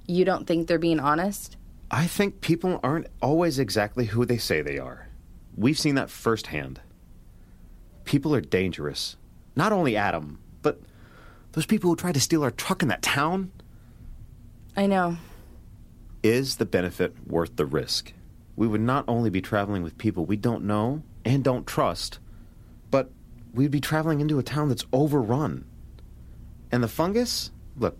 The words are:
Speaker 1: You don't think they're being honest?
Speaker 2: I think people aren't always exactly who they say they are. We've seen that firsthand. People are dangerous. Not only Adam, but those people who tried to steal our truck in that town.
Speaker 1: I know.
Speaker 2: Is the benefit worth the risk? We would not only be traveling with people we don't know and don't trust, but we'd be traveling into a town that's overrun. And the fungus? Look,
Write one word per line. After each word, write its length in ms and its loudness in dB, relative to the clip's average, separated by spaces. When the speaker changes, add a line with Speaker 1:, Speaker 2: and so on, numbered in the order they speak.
Speaker 1:
You 200 4
don't 200 2
think 220 0
they're 100 4
being 220 2
honest? 580 0
Speaker 2:
I 160 2
think 360 0
people 420 0
aren't 240 0
always 380 2
exactly 480 0
who 200 2
they 120 2
say 240 0
they 160 -4
are. 320 -10
We've 220 4
seen 160 2
that 160 0
firsthand. 720 -4
People 320 2
are 60 2
dangerous. 760 -2
Not 160 2
only 240 2
Adam, 420 0
but 180 2
those 120 0
people 240 2
who 60 4
tried 180 0
to 80 2
steal 220 2
our 80 2
truck 320 -2
in 60 4
that 120 0
town. 520 0
Speaker 1:
I 80 4
know. 320 4
Speaker 2:
Is 320 4
the 100 0
benefit 480 0
worth 300 0
the 80 2
risk? 480 -2
We 100 2
would 140 2
not 300 2
only 200 2
be 120 0
traveling 420 0
with 140 -8
people 280 0
we 120 0
don't 260 0
know 400 0
and 180 4
don't 240 0
trust, 520 -2
but 220 2
we'd 180 2
be 100 0
traveling 400 0
into 180 2
a 40 2
town 260 0
that's 240 -2
overrun. 720 2
And 100 2
the 60 4
fungus? 640 -2
Look, 240 0